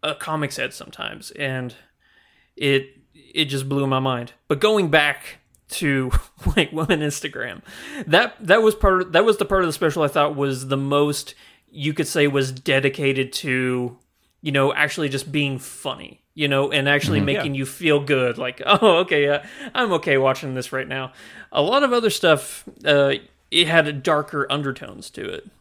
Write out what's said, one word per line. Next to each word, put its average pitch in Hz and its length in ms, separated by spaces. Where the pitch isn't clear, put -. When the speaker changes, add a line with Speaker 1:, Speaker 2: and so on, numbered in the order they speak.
Speaker 1:
a 156 120
comic's 156 420
head 127 160
sometimes. - 600
And 131 420
it, 135 400
it 151 320
just 135 220
blew 139 180
my 135 120
mind. 127 340
But 147 120
going 208 300
back 147 480
to 135 400
<laughs> - 340
White - 180
Woman 156 280
Instagram, 147 600
that, 233 300
that 208 160
was 214 140
part 190 260
of, 185 100
that 180 120
was 220 140
the 214 60
part 196 180
of 175 60
the 156 40
special 160 320
I 143 40
thought 147 280
was 135 320
the 139 80
most, 143 580
you 151 260
could 156 120
say, 147 220
was 139 240
dedicated 135 800
to, 127 640
you 151 100
know, 139 220
actually 147 340
just 135 240
being 139 260
funny, - 600
you 147 140
know, 139 220
and 139 160
actually 143 320
Speaker 2:
Mm-hmm. 143 80
Speaker 1:
making 139 280
Speaker 3:
Yeah. 135 60
Speaker 1:
you 135 60
feel 151 340
good. 135 360
Like, 123 260
<laughs> - 40
"Oh, 202 320
okay, 170 260
yeah, 143 220
I'm 240 200
okay 147 240
watching 135 360
this 127 160
right 131 160
now." 131 260
A - 120
lot 240 200
of 262 120
other 226 160
stuff, - 540
uh, 143 300
it 170 160
had 151 360
darker 147 500
undertones 135 580
to - 180
it. - 200